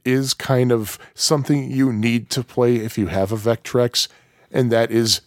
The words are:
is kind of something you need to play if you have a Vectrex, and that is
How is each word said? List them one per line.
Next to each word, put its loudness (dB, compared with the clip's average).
is 0
kind 0
of -2
something 0
you 0
need 0
to -4
play 2
if -6
you 0
have -2
a -4
Vectrex, -2
and 0
that 2
is 0